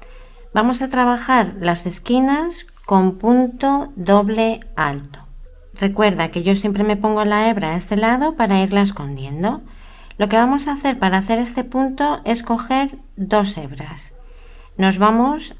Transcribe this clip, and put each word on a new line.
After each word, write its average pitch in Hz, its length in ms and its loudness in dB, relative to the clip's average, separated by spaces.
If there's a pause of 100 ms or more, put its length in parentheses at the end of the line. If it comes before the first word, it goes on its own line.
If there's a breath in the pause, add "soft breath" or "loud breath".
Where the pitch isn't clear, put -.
(540 soft breath)
Vamos 240 300 0
a 262 60 -4
trabajar 240 680 2
las 175 280 -2
esquinas 277 800 -2 (180)
con 190 320 2
punto 254 760 2
doble 208 640 2 (160)
alto. 143 500 -6 (480)
Recuerda 196 560 0
que 170 140 -6
yo 196 120 4
siempre 202 280 0
me 208 140 0
pongo 214 280 0
la 208 240 2
hebra 196 220 0
a 170 60 -2
este 202 200 -4
lado 254 380 0
para 196 260 2
irla 196 200 2
escondiendo. 156 840 -4 (560 loud breath)
Lo 202 100 0
que 220 80 4
vamos 277 300 2
a 294 60 -2
hacer 277 260 -2
para 190 180 2
hacer 226 220 0
este 240 240 -4
punto 269 600 -2
es 233 180 -2
coger 262 560 -2 (160)
dos 196 420 0
hebras. 139 560 -12 (640 soft breath)
Nos 190 220 4
vamos 240 600 2